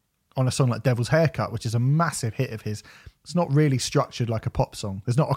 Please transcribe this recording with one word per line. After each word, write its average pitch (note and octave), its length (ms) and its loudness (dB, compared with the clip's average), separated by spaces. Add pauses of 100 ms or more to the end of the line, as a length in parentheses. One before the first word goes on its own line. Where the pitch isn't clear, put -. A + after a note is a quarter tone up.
(380)
on C3 100 2
a A#2+ 40 0
song C3 180 2
like A2 140 -2
Devil's A#2+ 260 0
Haircut, C#3+ 420 2
which A2+ 140 -6
is A2+ 100 -2
a A#2 40 2
massive C#3+ 560 0
hit C3 160 -2
of G#2+ 120 -10
his, G#2+ 200 -6 (400)
it's D3+ 120 -16
not E3+ 160 0
really C#3 280 4
structured - 500 -2
like A2 160 -2
a - 60 -4
pop - 240 -2
song. G2 300 -8
There's A#2+ 120 0
not D3+ 140 4
a C3+ 60 0